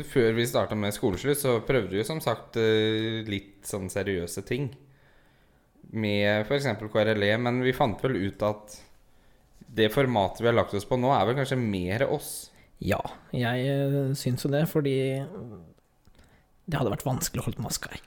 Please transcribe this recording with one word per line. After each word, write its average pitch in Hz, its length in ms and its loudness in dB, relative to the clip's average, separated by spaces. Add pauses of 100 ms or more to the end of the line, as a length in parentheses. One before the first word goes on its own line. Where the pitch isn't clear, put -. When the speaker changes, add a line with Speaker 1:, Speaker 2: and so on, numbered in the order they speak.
Speaker 1:
før 117 280 4
vi 117 140 2
startet 110 320 0
med 104 160 0
skoleslutt, 120 420 0
så 123 220 2
prøvde 110 320 0
vi 95 80 0
jo 113 80 -2
som 160 160 -6
sagt, - 340 -4
eh, 110 680 2
litt 101 400 -8
sånn 95 260 -6
seriøse 95 540 -2
ting 123 240 -2 (1120)
med 104 640 2
for 143 100 0
eksempel 110 320 -2
K 110 120 2
R 110 120 4
L 104 100 2
E, 104 120 4
men 123 260 0
vi 127 140 2
fant 120 260 0
vel 131 160 0
ut 98 260 -4
at - 340 -4 (880)
det 110 240 4
formatet 117 500 2
vi 117 60 4
har 117 80 4
lagt 98 180 2
oss 101 140 -4
på 127 100 2
nå, 123 140 2
er 104 160 4
vel 123 80 2
kanskje 131 240 0
mer 101 480 0
oss. - 420 -6 (320)
Speaker 2:
Ja, - 200 0 (280)
jeg, 123 380 0
eh, 139 480 0
syns 127 300 -2
jo 143 60 0
det, 143 160 2
fordi 139 280 0 (1700)
det 156 120 -2
hadde - 140 2
vært - 120 -6
vanskelig - 380 -2
å - 40 -4
holde - 160 -6
maska - 280 -6 (160)